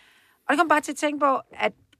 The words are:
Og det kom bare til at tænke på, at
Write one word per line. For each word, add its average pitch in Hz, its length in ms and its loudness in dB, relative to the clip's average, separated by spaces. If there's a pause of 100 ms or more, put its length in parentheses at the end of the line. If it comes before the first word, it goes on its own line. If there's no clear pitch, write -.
(460)
Og 262 60 2
det 285 60 2
kom 339 100 4
bare 302 120 4
til 302 120 -6
at 285 60 -14
tænke 294 220 -2
på, 269 180 2 (140)
at 214 200 -4 (280)